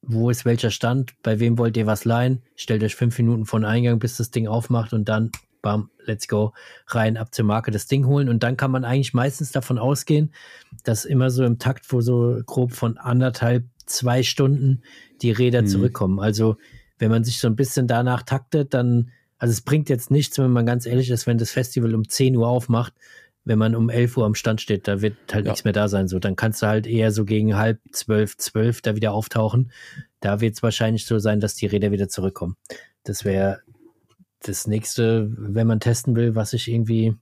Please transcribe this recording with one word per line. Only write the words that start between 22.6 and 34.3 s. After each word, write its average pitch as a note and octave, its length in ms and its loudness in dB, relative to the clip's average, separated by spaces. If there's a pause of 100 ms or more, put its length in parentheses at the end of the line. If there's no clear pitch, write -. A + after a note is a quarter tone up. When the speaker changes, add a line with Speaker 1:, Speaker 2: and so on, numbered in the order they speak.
Speaker 1:
wenn G#2+ 140 2
man A2+ 160 2
um A#2 140 2
elf A#2+ 280 0
Uhr A#2 80 2
am G#2+ 100 0
Stand A2 260 -2
steht, - 260 -2
da G2+ 140 0
wird G#2+ 140 -2 (180)
halt G#2+ 120 0
Speaker 2:
Ja. G#2 60 -2
Speaker 1:
nichts - 140 -6
mehr G#2+ 80 2
da G#2 160 2
sein. F#2+ 180 0
So, F#2 100 -2
dann F#2 200 -2
kannst A2 240 -2
du A2 60 0
halt G#2+ 200 0
eher A2 240 2
so G#2 140 0
gegen G#2+ 320 2
halb A2 240 0 (100)
zwölf, G#2+ 460 -2
zwölf A#2 440 -2
da G#2+ 140 -2
wieder G#2+ 160 0
auftauchen. A2+ 600 0 (500)
Da G2+ 180 0
wird's A2 240 -2
wahrscheinlich A2+ 420 0
so A2+ 140 0
sein, G#2 220 0
dass G#2 140 -2
die - 100 -4
Räder G2+ 260 0
wieder G2 160 0
zurückkommen. F#2+ 480 -6 (480)
Das - 220 -8
wär G2 340 0 (800)